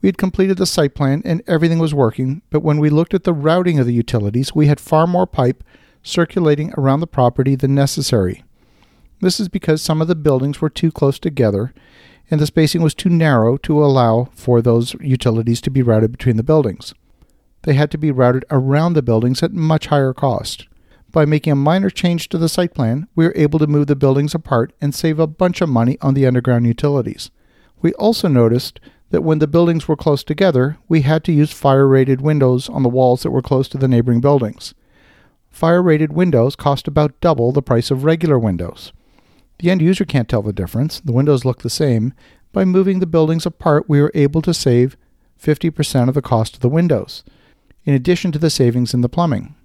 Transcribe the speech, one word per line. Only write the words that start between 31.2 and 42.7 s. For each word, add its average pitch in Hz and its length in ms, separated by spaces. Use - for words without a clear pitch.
to - 80
use 151 220
fire-rated 135 680
windows 135 480
on 139 140
the 127 60
walls 123 340
that 135 80
were 127 120
close 131 260
to 143 100
the 135 80
neighboring 120 340
buildings. 127 540
Fire-rated 165 640
windows 147 440
cost - 320
about 147 320
double 127 320
the 139 100
price 117 300
of 131 100
regular 160 380
windows. 90 520
The 175 100
end 185 120
user 185 220
can't 131 240
tell 110 140
the 107 100
difference. 113 460
The 139 140
windows 131 320
look 127 180
the 120 80
same. 123 420
By 190 120
moving 185 340